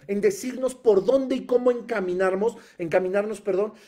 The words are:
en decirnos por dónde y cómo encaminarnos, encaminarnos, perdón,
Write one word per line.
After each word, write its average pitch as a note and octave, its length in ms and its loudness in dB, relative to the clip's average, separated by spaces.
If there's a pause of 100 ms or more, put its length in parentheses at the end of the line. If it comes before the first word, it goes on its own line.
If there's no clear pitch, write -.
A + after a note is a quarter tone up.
en G3+ 140 -4
decirnos B3 560 -2
por G3 280 4
dónde C4 300 2
y C4 100 -4
cómo B3 280 2
encaminarnos, F#3+ 840 -2 (220)
encaminarnos, F#3+ 640 -2
perdón, G#3 320 -2 (160)